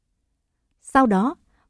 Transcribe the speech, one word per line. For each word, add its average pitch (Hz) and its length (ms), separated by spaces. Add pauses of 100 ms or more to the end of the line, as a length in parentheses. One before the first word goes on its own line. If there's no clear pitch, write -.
(800)
Sau 269 260
đó, 220 280 (360)